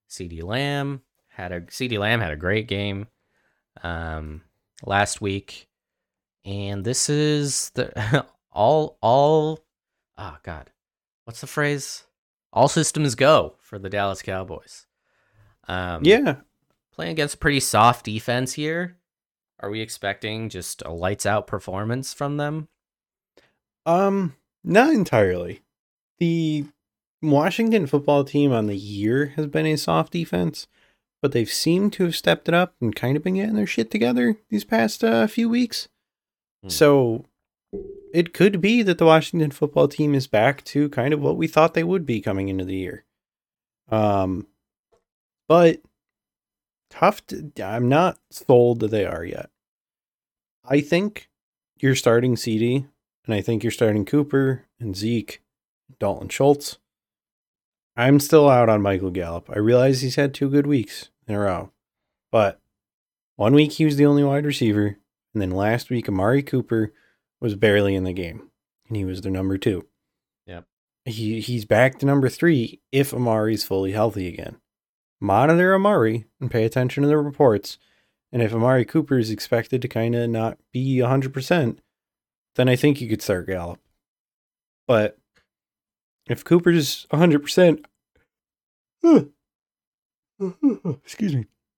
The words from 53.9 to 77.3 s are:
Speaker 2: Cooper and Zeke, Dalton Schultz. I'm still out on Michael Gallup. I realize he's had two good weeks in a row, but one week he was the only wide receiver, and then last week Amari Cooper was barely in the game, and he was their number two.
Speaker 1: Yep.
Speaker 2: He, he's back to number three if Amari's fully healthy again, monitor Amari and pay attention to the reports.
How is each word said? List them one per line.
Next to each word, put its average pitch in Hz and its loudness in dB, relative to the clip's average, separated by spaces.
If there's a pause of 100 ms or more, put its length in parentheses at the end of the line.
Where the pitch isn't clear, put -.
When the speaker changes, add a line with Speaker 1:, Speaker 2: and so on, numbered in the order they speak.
Speaker 2:
Cooper 135 -2 (120)
and 104 -8
Zeke, 110 -6 (560)
Dalton 95 -6
Schultz. 143 0 (1200)
I'm 135 6
still 147 6
out 123 6
on 104 4
Michael 98 0
Gallup. 85 -8
I - -6
realize 123 4
he's 127 -4
had 143 0
two 143 -4
good 143 2
weeks 143 -4 (160)
in 107 -6
a 101 -2
row, 95 -2 (600)
but 104 2 (760)
one 110 4
week 151 6
he 160 -2
was 147 0
the 147 6
only 143 4
wide 143 -2
receiver, 104 0 (360)
and 107 -4
then 92 -4
last 104 -2
week 120 -6
Amari 107 0
Cooper 113 -2 (480)
was 110 -4
barely 101 2
in 92 -2
the 92 -4
game, 87 -10 (360)
and 113 -8
he 98 -4
was 92 -8
their 98 -6
number 95 -2
two. 95 -4 (600)
Speaker 1:
Yep. 87 -18 (400)
Speaker 2:
He, 110 -6
he's 117 -6
back 123 4
to 139 -2
number 139 2
three 143 0 (120)
if 135 0
Amari's 110 0
fully 95 -2
healthy 104 -2
again, 82 -14 (640)
monitor 156 4
Amari 143 2 (140)
and 131 -6
pay 113 0
attention 123 -2
to 143 2
the 147 4
reports. 139 2 (540)